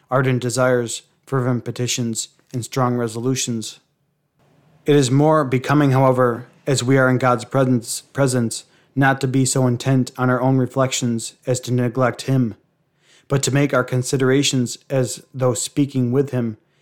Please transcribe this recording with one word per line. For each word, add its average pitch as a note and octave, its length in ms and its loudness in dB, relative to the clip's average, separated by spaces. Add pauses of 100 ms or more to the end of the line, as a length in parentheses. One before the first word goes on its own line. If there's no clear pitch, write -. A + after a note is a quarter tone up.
(100)
ardent C3 320 2
desires, B2 600 0 (220)
fervent B2 400 -2
petitions, A#2 680 -6 (200)
and B2 140 -6
strong B2 320 -2
resolutions. A#2+ 840 -4 (1080)
It D3 100 4
is C3 140 2
more D3+ 340 4
becoming, C#3 460 2
however, B2+ 560 2 (200)
as B2 160 0
we C3 140 2
are C3 140 4
in B2+ 80 2
God's B2 260 0
presence, B2+ 560 0
presence, B2 640 -2 (320)
not C3+ 240 2
to C3 80 0
be C3 160 2
so B2+ 220 2
intent B2 500 0
on B2+ 140 0
our B2+ 100 0
own C3 160 2
reflections B2+ 800 -2 (120)
as B2+ 140 -2
to B2 140 -4
neglect B2 480 -2
him, B2+ 320 0 (720)
but C#3 140 0
to A#2+ 100 -2
make C#3+ 220 0
our B2+ 100 2
considerations C3 920 0 (100)
as C3+ 340 -2 (120)
though B2+ 180 0
speaking C3 580 -2
with B2+ 200 0
him, A#2 260 -4 (240)